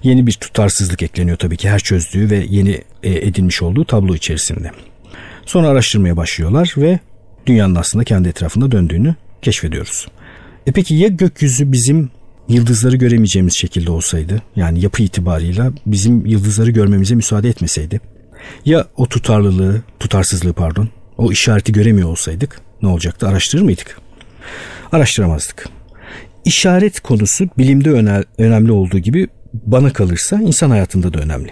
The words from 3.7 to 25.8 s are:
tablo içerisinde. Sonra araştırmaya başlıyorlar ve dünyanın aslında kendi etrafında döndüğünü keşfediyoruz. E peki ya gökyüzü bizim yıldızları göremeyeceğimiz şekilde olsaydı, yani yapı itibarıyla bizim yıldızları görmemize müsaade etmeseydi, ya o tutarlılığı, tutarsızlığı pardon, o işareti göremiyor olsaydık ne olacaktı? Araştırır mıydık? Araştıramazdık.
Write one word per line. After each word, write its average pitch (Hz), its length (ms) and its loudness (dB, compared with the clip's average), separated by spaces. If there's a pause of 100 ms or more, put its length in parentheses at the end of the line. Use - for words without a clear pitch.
tablo 95 300 0
içerisinde. 78 560 -6 (760)
Sonra 165 220 2
araştırmaya 107 500 2
başlıyorlar 87 600 -2
ve 165 220 2 (460)
dünyanın 101 300 4
aslında 101 280 0
kendi 92 260 2
etrafında 104 420 -2
döndüğünü 98 440 2 (260)
keşfediyoruz. - 680 -6 (600)
E 135 40 -2
peki 175 240 0
ya 180 120 4
gökyüzü 147 640 0
bizim 131 380 0 (380)
yıldızları 120 480 2
göremeyeceğimiz 110 600 2
şekilde 87 360 -4
olsaydı, 82 500 -4 (140)
yani 85 260 0
yapı 101 220 0
itibarıyla 90 680 -2 (140)
bizim 107 400 2
yıldızları 107 460 0
görmemize 101 440 2
müsaade 110 340 0
etmeseydi, 85 520 -4 (640)
ya 156 220 2 (100)
o - 100 2
tutarlılığı, 101 720 2 (180)
tutarsızlığı 90 540 -2
pardon, 87 360 -2 (280)
o 113 140 0
işareti 104 400 0
göremiyor 104 380 4
olsaydık 82 520 -6 (200)
ne 101 60 0
olacaktı? 87 400 -2
Araştırır 98 340 0
mıydık? - 360 -2 (960)
Araştıramazdık. 104 760 -2 (760)